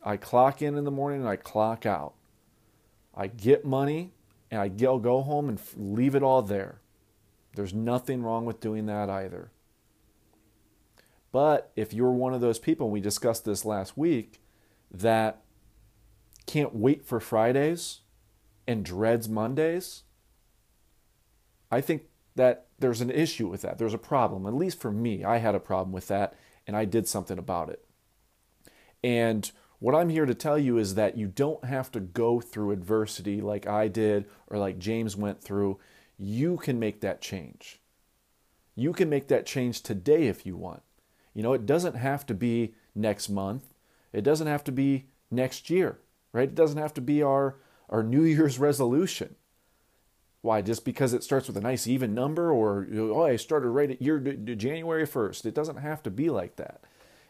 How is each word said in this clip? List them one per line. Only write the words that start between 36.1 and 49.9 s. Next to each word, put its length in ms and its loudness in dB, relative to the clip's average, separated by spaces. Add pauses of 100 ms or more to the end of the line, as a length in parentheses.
You 400 -2
can 200 -2
make 240 -4
that 200 -4
change. 580 -14 (960)
You 160 0
can 180 0
make 200 0
that 160 4
change 360 -4
today 460 2
if 180 -4
you 120 -8
want. 260 -14 (500)
You 100 -6
know, 100 2
it 120 -2
doesn't 300 0
have 320 -2
to 60 -2
be 400 0 (200)
next 360 -2
month. 440 -4 (380)
It 120 -2
doesn't 240 2
have 180 -2
to 60 -4
be 340 0 (240)
next 400 -4
year, 300 0 (340)
right? 160 2
It 60 -12
doesn't 220 4
have 180 -4
to 60 -6
be 220 2
our, 320 2 (340)
our 140 0
New 200 4
Year's 360 4
resolution. 760 2 (1080)